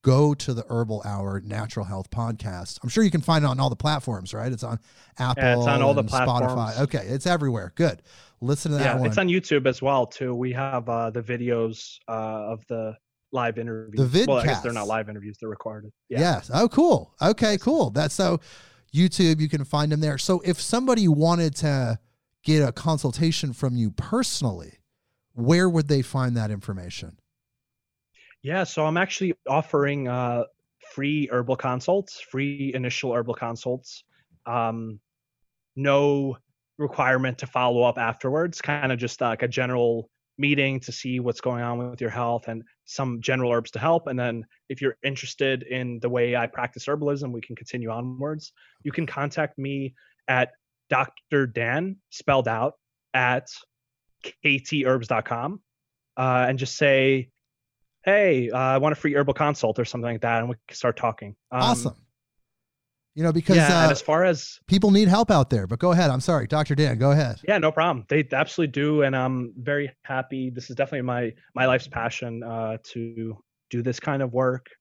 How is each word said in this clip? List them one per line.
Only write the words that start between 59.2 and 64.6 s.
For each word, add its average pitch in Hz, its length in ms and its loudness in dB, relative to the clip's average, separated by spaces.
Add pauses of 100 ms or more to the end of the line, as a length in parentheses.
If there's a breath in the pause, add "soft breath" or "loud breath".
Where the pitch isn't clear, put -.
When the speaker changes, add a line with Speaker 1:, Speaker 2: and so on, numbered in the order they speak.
Speaker 2:
consult," 147 440 0
or 120 60 0
something 120 260 -6
like 113 120 -4
that, 117 180 0
and 120 80 -4
we 120 80 -6 (100)
can - 100 -20
start 120 200 -2
talking. 110 400 -6 (160)
Um, 123 100 0
Speaker 1:
Awesome. 233 340 0 (1160)
You 156 80 -2
know, 165 100 4
because, 165 240 6
Speaker 2:
yeah, 165 240 8
Speaker 1:
uh, - 40 8
Speaker 2:
and 156 80 6
as 135 100 -2
far 160 220 4
as 170 420 -2